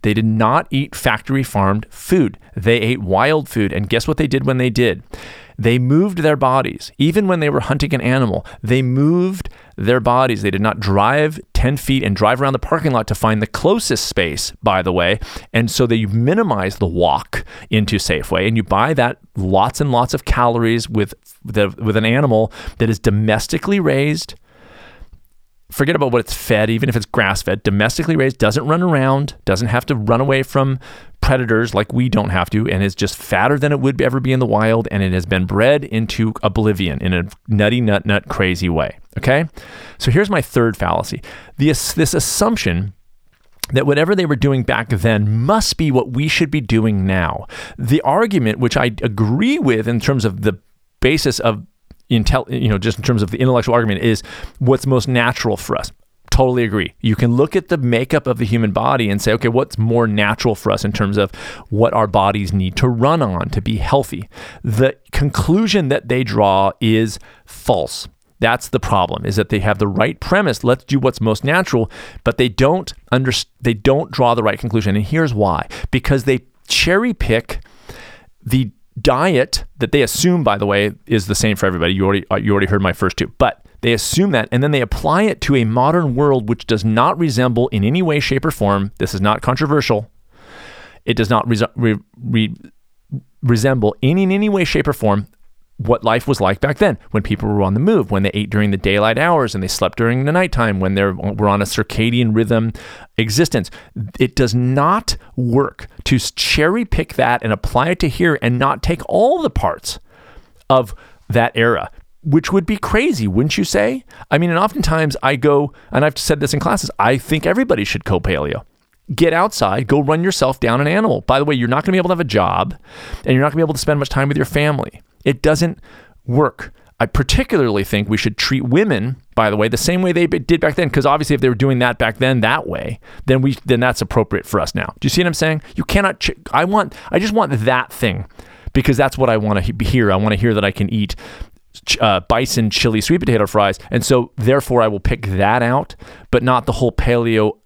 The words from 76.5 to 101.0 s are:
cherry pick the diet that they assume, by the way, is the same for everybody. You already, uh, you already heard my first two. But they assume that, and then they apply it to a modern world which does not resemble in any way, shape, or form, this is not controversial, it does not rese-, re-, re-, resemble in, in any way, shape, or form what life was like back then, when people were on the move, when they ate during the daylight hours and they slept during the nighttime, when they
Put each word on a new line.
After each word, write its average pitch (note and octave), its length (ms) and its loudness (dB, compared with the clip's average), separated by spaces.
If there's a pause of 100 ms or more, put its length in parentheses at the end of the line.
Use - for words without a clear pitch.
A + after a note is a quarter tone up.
cherry G3+ 460 0
pick - 460 -2 (840)
the B2 280 0 (300)
diet C#3+ 640 0 (120)
that - 140 -2
they D3 100 4
assume, E3+ 420 0
by G2+ 140 0
the G2+ 80 -2
way, G2+ 280 0 (140)
is G2+ 200 0
the G2 80 -2
same G#2+ 200 0
for G2 100 -2
everybody. F2+ 280 0
You F#2+ 120 0
already, G2 240 0
uh, G2+ 60 2
you G#2 160 -2
already G2+ 160 2
heard G2+ 140 0
my F2+ 120 0
first - 240 -2
two. - 200 -4
But - 280 0 (140)
they A#2 140 0
assume F3+ 380 0
that, A2+ 200 0
and B2 100 2
then D3 100 0
they C#3 100 2
apply D#3 420 0
it - 180 -2
to C#3+ 140 0
a B2 80 2
modern C3 500 0
world C3 360 0
which - 180 -4
does G#2+ 160 0
not A#2 340 2
resemble B2+ 520 0
in G2+ 140 -2
any C#3+ 180 0
way, D#3 180 0
shape, C3+ 260 -2
or D#3+ 60 0
form, G2+ 480 0
this G#2 160 -2
is F#2+ 60 -2
not G#2 200 0
controversial, C3 720 0 (920)
it A#2 100 0
does A2 140 0
not A2+ 180 2
rese-, A2+ 160 2 (120)
re-, A2+ 220 0 (240)
re-, A#2 320 -2 (880)
resemble A#2+ 600 2
in, D3 180 2
in F#3+ 120 2
any G3+ 180 0
way, G3 160 0
shape, C#3+ 220 0
or C#3+ 60 0
form G#2 320 0 (520)
what A2+ 260 0
life A2+ 240 0
was C#3 120 0
like G2 200 2
back C#3 180 -2
then, F#3 180 2 (140)
when G#2 140 -2
people - 260 -2
were G#2 140 2
on F#2+ 100 2
the A2 60 0
move, E3 320 2
when G2 100 0
they G2+ 140 0
ate G#2 160 -4
during G#2 180 2
the G2 80 0
daylight G#2 400 2
hours D3 380 0
and F#2+ 80 -4
they F#2 40 -4
slept - 300 -2
during A#2+ 280 0
the D3 60 0
nighttime, A#2+ 480 0
when F#2+ 140 0
they G2 100 0